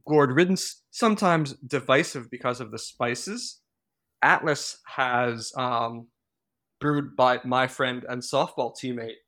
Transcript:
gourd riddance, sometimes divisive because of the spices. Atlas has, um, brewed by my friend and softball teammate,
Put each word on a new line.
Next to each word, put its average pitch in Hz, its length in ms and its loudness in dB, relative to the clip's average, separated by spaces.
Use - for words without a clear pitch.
gourd 143 280 6
riddance, 180 580 0
sometimes 175 600 2
divisive 135 760 0
because 123 320 -4
of 110 80 -12
the 113 80 -10
spices. 127 840 -6
Atlas 151 640 2
has, 123 720 -2
um, 120 520 -4
brewed 147 360 0
by 127 280 4
my 127 220 2
friend 123 420 -4
and 123 140 -8
softball 131 580 -2
teammate, 117 360 -6